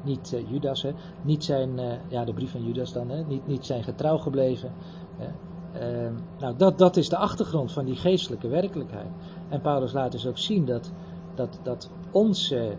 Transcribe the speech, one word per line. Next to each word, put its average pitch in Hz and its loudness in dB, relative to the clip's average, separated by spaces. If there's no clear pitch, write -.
niet, 135 -4
eh, 113 -4
Judas, 135 0
hè, 135 -2
niet 151 2
zijn, 131 0
eh, 123 -2
ja, 120 -2
de 117 -2
brief 127 -2
van 120 -4
Judas 120 -2
dan, 123 -2
hè, 147 -4
niet, 143 -4
niet 135 -2
zijn 120 -2
getrouw 151 2
gebleven, 135 2
hè. - -8
Ehm, 120 -2
nou, 123 -2
dat, 190 8
dat 180 10
is 165 4
de 170 2
achtergrond 160 0
van 139 -2
die 131 0
geestelijke 175 2
werkelijkheid. 139 -2
En 143 -2
Paulus 135 2
laat 131 0
dus 120 -4
ook 120 -4
zien 196 2
dat, 120 -2
dat, - -4
dat - -6
onze 175 4